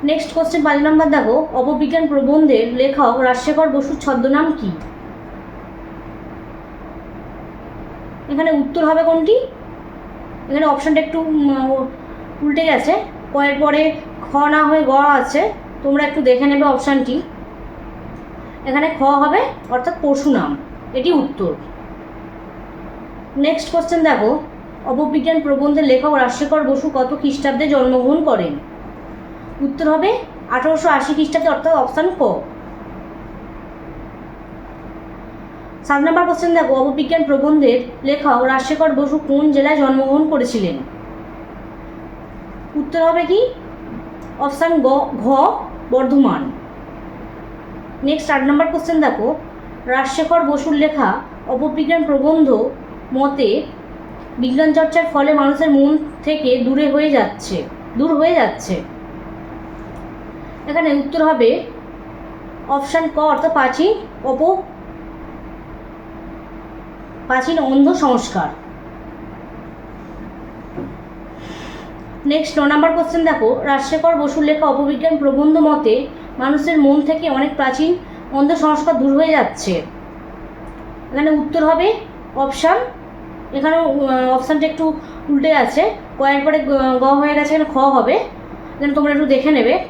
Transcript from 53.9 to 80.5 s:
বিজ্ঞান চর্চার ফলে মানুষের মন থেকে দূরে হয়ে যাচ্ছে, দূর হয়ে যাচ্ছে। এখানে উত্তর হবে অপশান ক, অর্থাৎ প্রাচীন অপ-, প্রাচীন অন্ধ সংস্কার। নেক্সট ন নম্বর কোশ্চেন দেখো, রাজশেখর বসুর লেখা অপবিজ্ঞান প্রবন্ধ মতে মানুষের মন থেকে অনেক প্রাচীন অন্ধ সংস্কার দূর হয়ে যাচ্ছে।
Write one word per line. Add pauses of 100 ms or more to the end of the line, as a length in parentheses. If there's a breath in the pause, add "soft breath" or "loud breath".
বিজ্ঞান
চর্চার
ফলে
মানুষের
মন (260)
থেকে
দূরে
হয়ে
যাচ্ছে, (340)
দূর
হয়ে
যাচ্ছে। (1900)
এখানে
উত্তর
হবে (1040)
অপশান
ক,
অর্থাৎ
প্রাচীন (300)
অপ-, (2750)
প্রাচীন
অন্ধ
সংস্কার। (3750 loud breath)
নেক্সট
ন
নম্বর
কোশ্চেন
দেখো,
রাজশেখর
বসুর
লেখা
অপবিজ্ঞান
প্রবন্ধ
মতে (300 loud breath)
মানুষের
মন
থেকে
অনেক
প্রাচীন (340 loud breath)
অন্ধ
সংস্কার
দূর
হয়ে
যাচ্ছে। (1400)